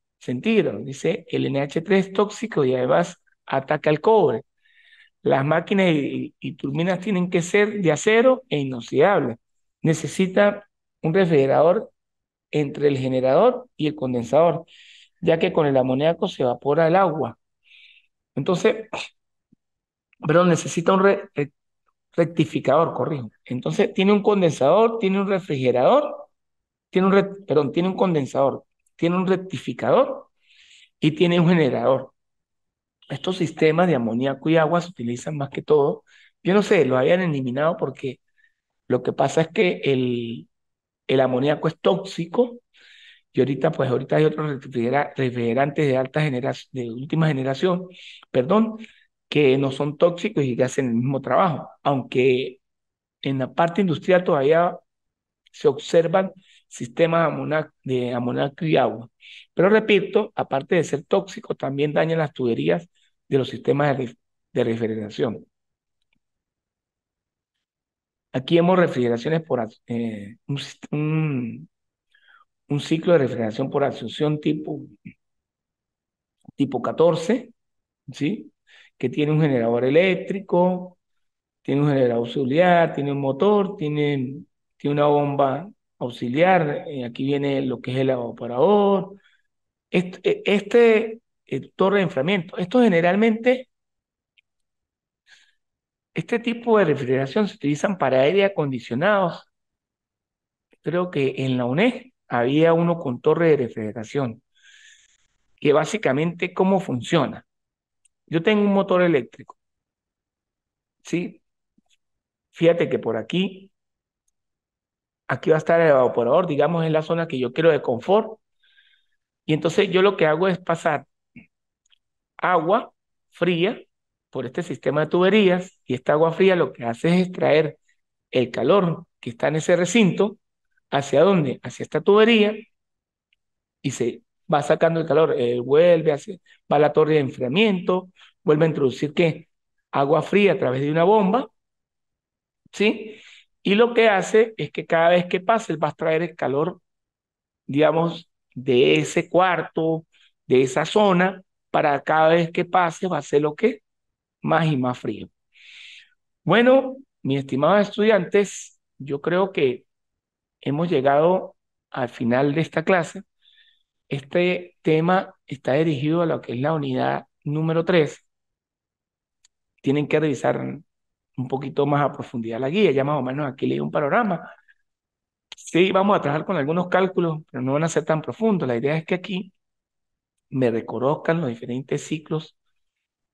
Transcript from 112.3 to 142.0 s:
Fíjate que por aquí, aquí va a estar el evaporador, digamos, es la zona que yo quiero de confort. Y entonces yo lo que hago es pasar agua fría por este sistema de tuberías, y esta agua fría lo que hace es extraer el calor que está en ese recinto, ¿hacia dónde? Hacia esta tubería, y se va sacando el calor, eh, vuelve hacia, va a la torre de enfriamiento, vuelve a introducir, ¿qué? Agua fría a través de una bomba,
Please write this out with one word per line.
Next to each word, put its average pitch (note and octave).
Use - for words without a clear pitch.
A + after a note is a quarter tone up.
Fíjate E3+
que A#2+
por A2+
aquí, F3+
aquí D#3
va D#3
a -
estar E3
el E3
evaporador, C3
digamos, D#3+
es D#3+
la D#3
zona E3
que C3+
yo A#2+
quiero E3
de D3
confort. F3+
Y D3+
entonces E3
yo F3+
lo G3
que E3+
hago D#3+
es F3
pasar E3
agua F3
fría F3
por C3+
este C#3+
sistema C#3
de D#3
tuberías, F3+
y B2+
esta B2
agua D#3+
fría F#3
lo D#3
que B2+
hace A#2
es F3+
extraer D3+
el B2
calor E3+
que B2+
está C3+
en D3+
ese D#3+
recinto, F#3
¿hacia C#3
dónde? E3
Hacia -
esta D#3
tubería, G#3+
y C#3
se -
va D3
sacando E3
el D#3+
calor, D3+
eh, B2
vuelve D#3
hacia, C#3
va D#3
a -
la D3
torre D#3
de D3+
enfriamiento, F3+
vuelve D#3
a -
introducir, D3
¿qué? E3
Agua C#3
fría F#3+
a C#3
través C3
de C#3+
una E3
bomba, G#3